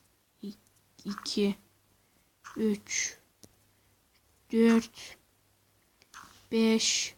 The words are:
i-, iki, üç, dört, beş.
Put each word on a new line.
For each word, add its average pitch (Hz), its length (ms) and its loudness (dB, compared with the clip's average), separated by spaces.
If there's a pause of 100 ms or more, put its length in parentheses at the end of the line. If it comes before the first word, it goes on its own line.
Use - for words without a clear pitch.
(420)
i-, - 120 -14 (500)
iki, 202 520 -2 (1000)
üç, - 640 -4 (1300)
dört, 226 640 2 (1400)
beş. 226 640 2